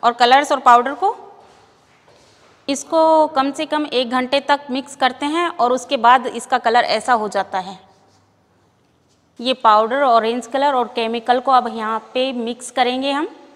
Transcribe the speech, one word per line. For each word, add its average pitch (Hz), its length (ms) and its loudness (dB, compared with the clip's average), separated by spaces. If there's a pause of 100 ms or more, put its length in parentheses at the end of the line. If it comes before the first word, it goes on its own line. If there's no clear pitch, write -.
और 233 100 2
colors 262 380 4
और 277 80 0
powder 247 340 4
को। 392 240 -2 (1500)
इसको 320 580 2
कम 277 240 -2
से 302 140 -6
कम 302 200 -4
एक 247 240 -4
घंटे 254 300 -2
तक 277 200 0 (120)
mix 262 240 -8
करते 262 300 -2
हैं 285 240 -2
और 247 220 0
उसके 254 260 -2
बाद 240 300 4
इसका 233 300 -4
color 240 220 2
ऐसा 220 340 0
हो 214 140 0
जाता 196 320 -4
है। 185 200 -12 (1600)
ये 254 120 -4
powder, 226 480 2
orange 233 460 0
color 277 260 0
और 247 140 -2
केमिकल 233 520 -4
को 262 120 -2
अब 233 260 0
यहाँ 220 360 -8
पे 262 200 -2
mix 240 380 -10
करेंगे 262 400 -2
हम। 294 160 -4 (280)